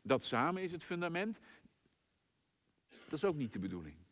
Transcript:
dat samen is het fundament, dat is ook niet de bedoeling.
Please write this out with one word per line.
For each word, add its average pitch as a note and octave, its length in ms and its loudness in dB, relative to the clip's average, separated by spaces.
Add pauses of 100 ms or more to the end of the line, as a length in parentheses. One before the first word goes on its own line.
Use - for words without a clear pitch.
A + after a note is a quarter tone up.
dat B2+ 220 4
samen E3 400 2
is F3 80 -4
het E3+ 120 -8
fundament, F3 560 -2 (1500)
dat - 240 -10
is D3+ 100 0
ook F#3 120 4
niet B2+ 180 -2
de G2+ 60 -2
bedoeling. F2 380 -4 (140)